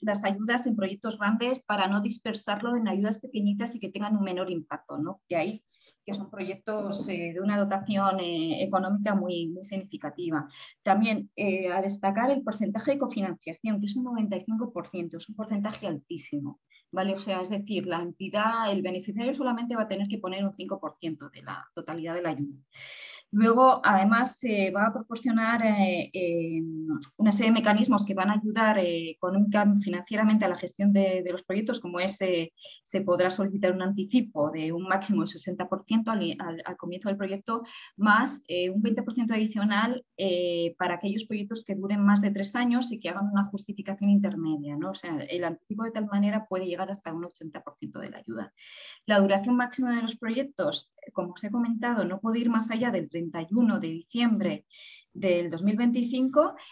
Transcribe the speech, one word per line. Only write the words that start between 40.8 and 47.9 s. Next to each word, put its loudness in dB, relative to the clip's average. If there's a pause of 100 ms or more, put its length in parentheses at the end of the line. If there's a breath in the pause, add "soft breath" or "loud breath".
aquellos -2
proyectos -6
que -6
duren -2
más 8
de 2
tres -4
años 2
y -8
que -6
hagan -2
una 4
justificación -2
intermedia, 2
¿no? -4
O -6
sea, -6
el -4
anticipo -6
de -6
tal -4
manera 2
puede -4
llegar -4
hasta -10
un -6
ochenta -14
por -18
ciento -10